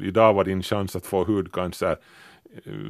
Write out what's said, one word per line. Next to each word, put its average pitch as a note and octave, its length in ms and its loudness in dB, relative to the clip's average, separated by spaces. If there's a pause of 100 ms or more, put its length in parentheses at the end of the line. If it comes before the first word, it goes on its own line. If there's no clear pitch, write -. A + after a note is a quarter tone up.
idag A2 260 6
var G2 100 4
din F#2+ 200 -2
chans G2+ 320 -4
att F2+ 100 -8
få F#2 180 0
hudcancer, F2+ 720 -2 (680)
eh, - 60 -14 (180)